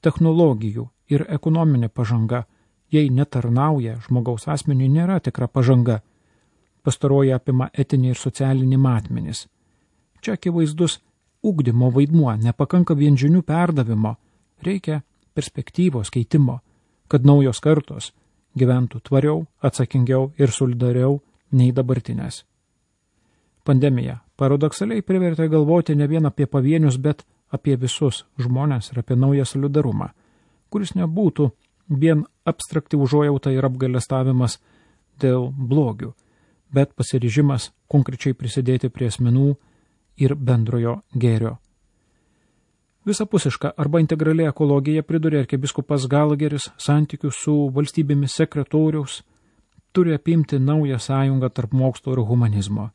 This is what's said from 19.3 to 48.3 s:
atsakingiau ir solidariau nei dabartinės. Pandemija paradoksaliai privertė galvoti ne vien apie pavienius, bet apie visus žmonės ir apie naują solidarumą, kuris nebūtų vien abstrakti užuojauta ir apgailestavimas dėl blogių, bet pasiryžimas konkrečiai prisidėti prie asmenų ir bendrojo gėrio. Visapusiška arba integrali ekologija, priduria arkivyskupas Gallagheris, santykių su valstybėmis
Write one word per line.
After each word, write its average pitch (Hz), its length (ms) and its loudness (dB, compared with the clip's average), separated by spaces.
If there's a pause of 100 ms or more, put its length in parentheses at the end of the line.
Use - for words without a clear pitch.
atsakingiau 131 760 0
ir 131 160 2
solidariau 127 680 0 (320)
nei 127 240 4
dabartinės. 123 680 -4 (1200)
Pandemija 127 540 2 (180)
paradoksaliai 151 640 0
privertė 170 480 0
galvoti 156 460 2
ne 147 120 2
vien 156 180 0
apie 143 200 0
pavienius, 143 520 2
bet 131 280 -4 (240)
apie 147 280 -2
visus 127 480 -4 (160)
žmonės 127 500 -2
ir 120 100 -6
apie 127 160 -2
naują 135 280 2
solidarumą, 139 680 -2 (580)
kuris 208 280 -6
nebūtų 165 520 0 (400)
vien 151 360 0 (200)
abstrakti - 520 -4
užuojauta 143 560 0
ir 131 120 0
apgailestavimas 127 920 -2 (640)
dėl 127 300 0
blogių, 127 600 -2 (600)
bet 139 220 0
pasiryžimas 131 760 -2 (200)
konkrečiai 127 420 0
prisidėti 127 560 -2
prie 120 180 -4
asmenų 127 460 2 (640)
ir 139 180 2
bendrojo 120 680 -2 (120)
gėrio. 113 440 0 (1500)
Visapusiška 196 720 -2
arba 151 240 0
integrali 160 480 0
ekologija, 147 540 0
priduria 156 400 0
arkivyskupas 135 640 -4
Gallagheris, 147 640 0 (100)
santykių 147 500 0
su - 220 -4 (160)
valstybėmis 143 640 -2